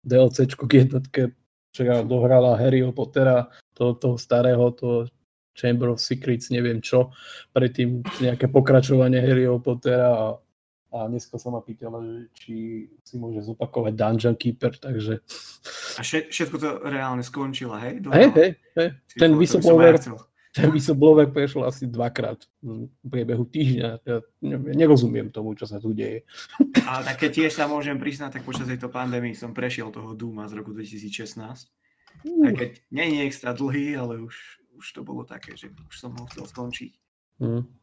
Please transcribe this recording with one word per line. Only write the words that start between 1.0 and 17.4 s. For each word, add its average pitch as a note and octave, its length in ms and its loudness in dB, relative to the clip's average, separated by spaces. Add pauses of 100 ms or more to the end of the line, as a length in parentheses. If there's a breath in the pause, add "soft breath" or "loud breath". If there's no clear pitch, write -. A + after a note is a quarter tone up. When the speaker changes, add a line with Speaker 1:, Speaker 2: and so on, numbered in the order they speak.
Speaker 1:
Včera A#2+ 320 0
dohrala B2 520 4
Harryho B2+ 380 2
Pottera, C3 560 2 (240 soft breath)
toho, A#2+ 220 0
toho B2 200 -2
starého, A#2+ 560 2
toho A#2+ 380 -4 (440)
Chamber A#2+ 360 0
of A#2+ 100 -2
Secrets, B2+ 500 -4
neviem A#2+ 300 -2
čo. B2+ 320 0 (400 loud breath)
Predtým B2 540 -2 (160)
nejaké B2 260 0
pokračovanie C3 720 4
Harryho B2+ 400 2
Pottera B2 520 0
a, A2 160 0 (640)
a A#2+ 160 -10
dneska A#2+ 300 -10
sa B2 140 -10
ma A#2 100 -8
pýtala, A#2 400 -14
že A2+ 160 -14 (160)
či - 220 -18 (460)
si - 160 -20
môže A#2 260 -10
zopakovať A2 500 -6
Dungeon A2+ 420 0
Keeper, B2 420 -4
takže A2 440 -6 (720 loud breath)
Speaker 2:
A - 80 -12
vše-, D#3 260 -4
všetko D#3+ 300 -6
to D3+ 120 -4 (160)
reálne C3+ 360 -6
skončila, C3 600 -8